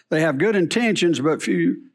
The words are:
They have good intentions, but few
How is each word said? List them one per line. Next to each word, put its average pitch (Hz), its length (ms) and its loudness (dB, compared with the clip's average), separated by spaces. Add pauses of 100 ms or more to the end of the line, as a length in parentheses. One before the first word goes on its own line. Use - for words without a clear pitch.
(100)
They 156 100 0
have 156 180 0
good 208 160 2
intentions, 175 640 0
but 139 240 -2
few 180 520 -2